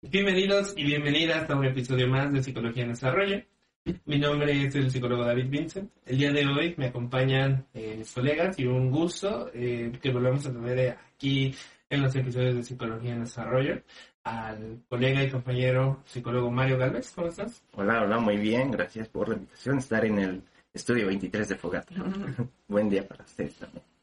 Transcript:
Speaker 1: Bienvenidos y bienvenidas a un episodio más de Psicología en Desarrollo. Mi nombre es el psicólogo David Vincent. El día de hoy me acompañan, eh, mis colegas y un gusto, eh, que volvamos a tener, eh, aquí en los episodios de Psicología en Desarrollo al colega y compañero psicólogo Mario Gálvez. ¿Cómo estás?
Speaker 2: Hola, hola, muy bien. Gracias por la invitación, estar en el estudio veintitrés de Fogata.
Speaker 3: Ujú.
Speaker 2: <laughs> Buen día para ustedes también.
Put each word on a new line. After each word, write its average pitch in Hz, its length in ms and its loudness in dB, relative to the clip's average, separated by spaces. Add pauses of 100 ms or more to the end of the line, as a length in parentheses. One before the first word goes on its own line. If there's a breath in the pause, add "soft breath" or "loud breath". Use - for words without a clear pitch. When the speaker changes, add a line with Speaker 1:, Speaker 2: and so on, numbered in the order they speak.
(100)
Speaker 1:
Bienvenidos 196 640 4
y 147 80 -4
bienvenidas 147 640 2
a 147 60 2
un 139 80 2
episodio 127 440 2
más 139 240 2
de 131 100 2
Psicología 123 420 -4
en 120 60 -4
Desarrollo. 196 520 0 (640)
Mi 147 140 0
nombre 147 480 2
es 135 80 -4
el 131 160 2
psicólogo 123 340 0
David 123 240 2
Vincent. 160 420 -4 (140)
El 131 140 0
día 143 140 4
de 143 140 2
hoy 151 300 0
me 135 100 -2
acompañan, 131 880 2
eh, 110 240 -8
mis 110 140 -12
colegas 151 460 0
y 127 80 0
un 127 240 2
gusto, 180 640 0
eh, 120 380 -4 (100)
que 135 80 0
volvamos 127 360 2
a 131 60 -4
tener, 120 260 -2
eh, 127 180 2 (180)
aquí 135 400 0 (340 loud breath)
en 143 140 0
los 131 140 2
episodios 127 400 2
de 120 60 -2
Psicología 120 520 -6
en 117 60 -4
Desarrollo 123 600 -2 (420 loud breath)
al 113 640 -8
colega 131 340 2
y 131 80 2
compañero 127 720 2
psicólogo 123 460 -2
Mario 131 280 2
Gálvez. 135 360 0
¿Cómo 170 140 -2
estás? 208 340 -8 (120)
Speaker 2:
Hola, 110 280 2
hola, 107 160 2
muy 107 200 2
bien. 117 340 2
Gracias 110 360 -4
por - 200 -4
la 113 80 -2
invitación, 131 420 -4
estar 113 260 0
en 107 140 2
el 95 240 0 (300 soft breath)
estudio 117 340 0
veintitrés 98 420 -2
de 98 80 -2
Fogata. - 380 -6
Speaker 3:
Ujú. 190 540 -6 (100)
Speaker 2:
<laughs> - 100 -20
Buen 104 220 2
día 95 160 0
para - 180 -18
ustedes - 300 -8
también. - 300 -18 (180)